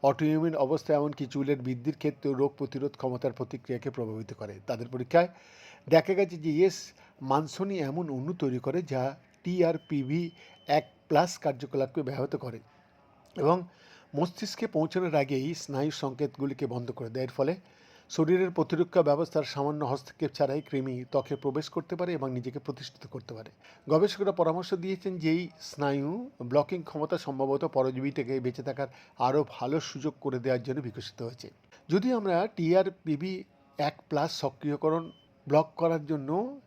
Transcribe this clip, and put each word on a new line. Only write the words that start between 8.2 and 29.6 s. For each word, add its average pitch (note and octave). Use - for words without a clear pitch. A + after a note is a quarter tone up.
তৈরি C3+
করে C#3
যা C3+
টিআরপিভি E3
এক D3+
প্লাস E3+
কার্যকলাপকে C3+
ব্যাহত D#3
করে A#2
এবং F3
মস্তিষ্কে F3+
পৌঁছানোর E3
আগেই C#3
স্নায়ু C#3+
সংকেতগুলিকে C#3
বন্ধ A#2+
করে A#2+
দেয়। B2+
এর C3
ফলে C#3+
শরীরের F3+
প্রতিরক্ষা E3+
ব্যবস্থার D3+
সামান্য D3
হস্তক্ষেপ C3+
ছাড়াই C#3+
কৃমি C3
ত্বকে C#3
প্রবেশ C#3
করতে -
পারে F3
এবং C3+
নিজেকে B2+
প্রতিষ্ঠিত -
করতে -
পারে। A2
গবেষকরা G3
পরামর্শ F3
দিয়েছেন F#3
যে D#3+
এই E3+
স্নায়ু D3
ব্লকিং D3
ক্ষমতা D3+
সম্ভবত C#3
পরজীবীটাকে C3
বেঁচে B2
থাকার C3+
আরও C3
ভালো C#3